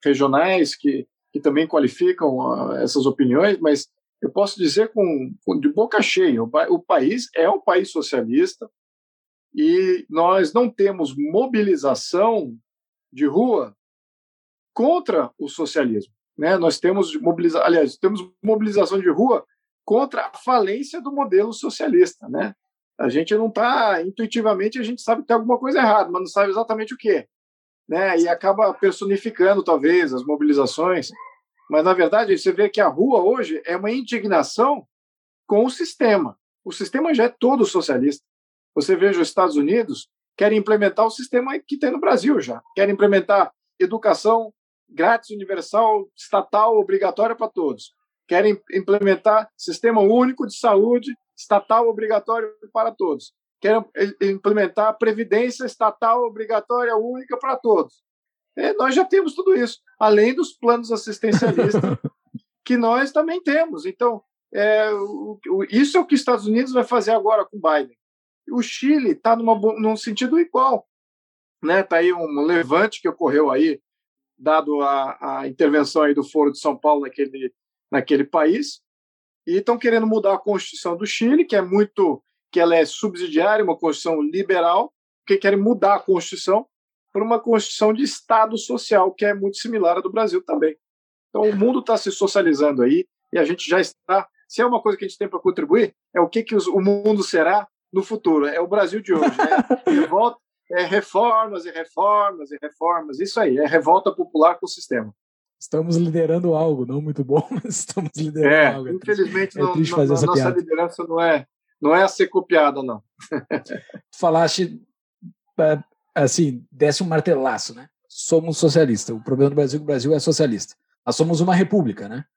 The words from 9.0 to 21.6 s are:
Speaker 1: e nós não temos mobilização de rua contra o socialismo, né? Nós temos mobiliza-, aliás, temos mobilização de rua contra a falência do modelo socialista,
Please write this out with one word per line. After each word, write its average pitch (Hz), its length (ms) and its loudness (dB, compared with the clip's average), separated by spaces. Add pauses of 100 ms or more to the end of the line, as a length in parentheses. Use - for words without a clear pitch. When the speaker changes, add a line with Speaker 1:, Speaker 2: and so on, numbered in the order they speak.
Speaker 1:
e 180 560 0
nós 170 440 2
não 240 140 2
temos 190 480 -2
mobilização 175 1400 -2 (560)
de 139 140 0
rua 160 480 0 (1000)
contra 226 640 0
o 156 100 -10
socialismo, 131 640 -4 (240)
né? 170 220 0
Nós 165 220 0
temos 180 420 0
mobiliza-, 170 400 0
aliás, 160 340 2
temos 190 320 -4 (140)
mobilização 202 580 0
de 180 120 2
rua 208 340 2 (380)
contra 240 440 0
a - 100 -14
falência 247 640 -2
do 277 100 -10
modelo 220 400 0
socialista, 196 800 -2